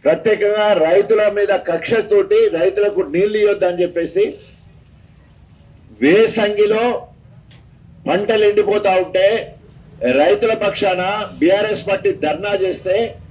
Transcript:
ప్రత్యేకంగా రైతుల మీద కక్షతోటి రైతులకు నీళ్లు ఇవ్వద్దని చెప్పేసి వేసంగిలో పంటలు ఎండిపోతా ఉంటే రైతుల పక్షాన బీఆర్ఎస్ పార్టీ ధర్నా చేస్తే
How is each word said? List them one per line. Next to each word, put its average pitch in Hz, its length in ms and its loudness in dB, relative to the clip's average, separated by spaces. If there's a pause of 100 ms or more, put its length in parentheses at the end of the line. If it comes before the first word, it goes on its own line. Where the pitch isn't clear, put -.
ప్రత్యేకంగా 208 680 2
రైతుల 202 560 2
మీద 202 200 0
కక్షతోటి 202 1000 0
రైతులకు 190 520 0
నీళ్లు 185 380 -2
ఇవ్వద్దని 185 440 0
చెప్పేసి 175 520 -2 (1700)
వేసంగిలో 214 1080 2 (1000)
పంటలు 208 360 0
ఎండిపోతా 202 460 0
ఉంటే 185 640 0 (480)
రైతుల 185 520 2
పక్షాన 196 480 -2 (360)
బీఆర్ఎస్ 196 500 0
పార్టీ 190 240 -2
ధర్నా 190 420 -4
చేస్తే 185 600 -2 (160)